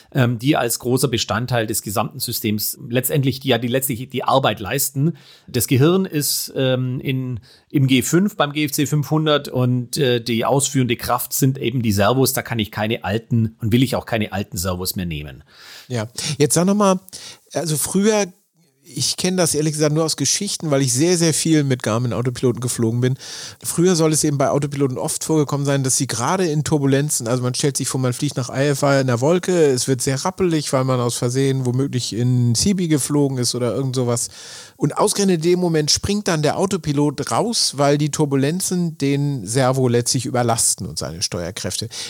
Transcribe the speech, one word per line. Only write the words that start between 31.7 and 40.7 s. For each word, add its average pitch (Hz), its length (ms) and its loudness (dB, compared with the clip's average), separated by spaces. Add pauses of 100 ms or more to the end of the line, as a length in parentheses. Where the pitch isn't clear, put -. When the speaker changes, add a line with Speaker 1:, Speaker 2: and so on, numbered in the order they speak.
Speaker 2:
in 120 420 2
Sibi 190 320 0
geflogen 143 500 2
ist 120 160 -2
oder 120 220 -2
irgend 131 200 -2
sowas. 120 340 0 (460)
Und - 220 -2
ausgerechnet 190 480 2
in 175 60 4
dem 180 80 4
Moment 160 320 2
springt 202 360 -2
dann 160 140 0
der 147 160 2
Autopilot 147 760 0
raus, 185 460 0
weil 143 220 4
die 147 100 0
Turbulenzen 156 880 0
den 139 480 0
Servo 131 420 2
letztlich 120 380 2
überlasten 117 640 0